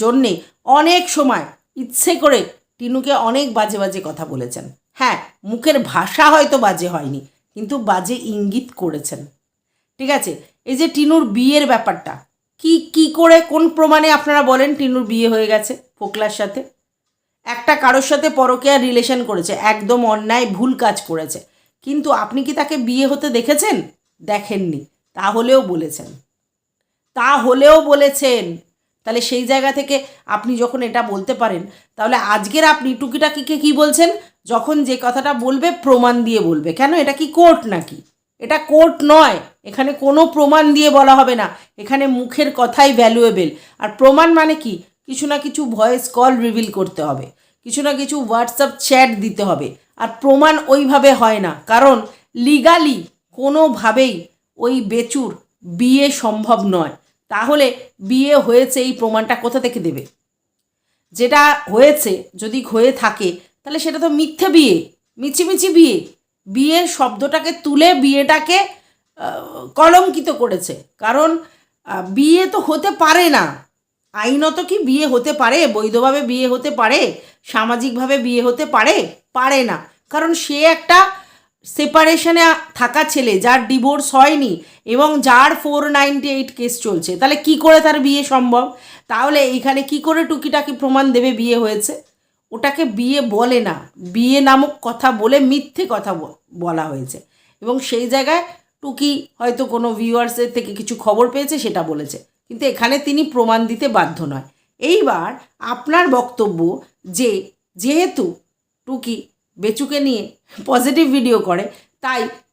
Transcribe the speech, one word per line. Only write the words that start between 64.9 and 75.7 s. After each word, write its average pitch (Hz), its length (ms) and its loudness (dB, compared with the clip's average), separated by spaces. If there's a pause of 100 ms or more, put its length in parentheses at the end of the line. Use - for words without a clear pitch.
মিছিমিছি 339 520 -2
বিয়ে। 285 380 4 (380)
বিয়ে 294 420 0
শব্দটাকে 277 640 -4
তুলে 320 420 2
বিয়েটাকে, 285 640 2 (560)
আহ, - 520 -12
কলঙ্কিত 330 600 4
করেছে। 208 540 -4 (140)
কারণ, 294 400 0 (480)
আহ, 185 240 -8
বিয়ে 311 360 4
তো 381 140 -4
হতে 311 320 -2
পারে 330 380 2
না, 175 360 0 (480)
আইনত 285 460 -2
কি 370 200 -4
বিয়ে 294 280 0
হতে 247 260 0
পারে? 285 340 2
বৈধভাবে 233 540 0